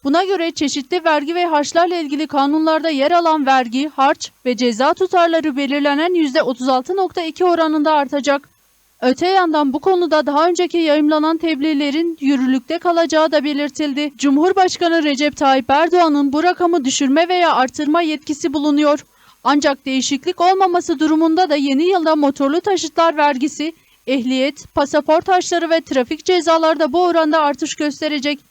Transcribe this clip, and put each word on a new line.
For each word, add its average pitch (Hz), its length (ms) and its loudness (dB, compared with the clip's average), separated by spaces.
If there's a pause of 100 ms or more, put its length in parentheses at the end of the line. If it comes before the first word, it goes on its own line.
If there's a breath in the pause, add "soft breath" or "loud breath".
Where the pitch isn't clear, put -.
Buna 320 200 2
göre 359 260 -2
çeşitli 311 540 -4
vergi 302 300 0
ve 349 120 0
harçlarla 339 500 0
ilgili 294 300 -4
kanunlarda 311 640 0
yer 277 200 0
alan 330 360 2
vergi, 262 420 0
harç 285 420 0 (160)
ve 247 100 -2
ceza 247 380 0
tutarları 330 600 0
belirlenen 285 580 -2
yüzde 302 280 0
otuz 254 260 -2
altı 262 280 -2
nokta 370 260 -2
iki 320 220 -4
oranında 320 480 2
artacak. 285 680 -2 (420)
Öte 262 260 0
yandan 320 460 2
bu 277 60 -4
konuda 320 480 2
daha 302 220 2
önceki 349 300 -2
yayımlanan 311 580 2
tebliğlerin 311 840 -2
yürürlükte 262 580 0
kalacağı 330 540 0
da 294 120 0
belirtildi. 294 720 -4
Cumhurbaşkanı 330 840 2
Recep 294 340 -2
Tayyip 269 340 0
Erdoğan'ın 302 640 2
bu 302 100 -2
rakamı 349 420 0
düşürme 277 440 0
veya 349 260 2
artırma 294 480 0
yetkisi 302 500 -4
bulunuyor. 294 520 0 (400 soft breath)
Ancak 277 420 0
değişiklik 269 540 -4
olmaması 349 580 0
durumunda 320 520 2
da 294 60 2
yeni 277 280 0
yılda 339 320 2
motorlu 285 440 0
taşıtlar 330 560 -2
vergisi, 294 560 -2 (340 soft breath)
ehliyet, 262 680 -4
pasaport 311 540 0
harçları 349 420 0
ve 330 100 2
trafik 269 440 -4
cezalarda 320 680 0
bu 349 120 2
oranda 320 360 2
artış 285 340 -4
gösterecek. 294 640 -4 (120)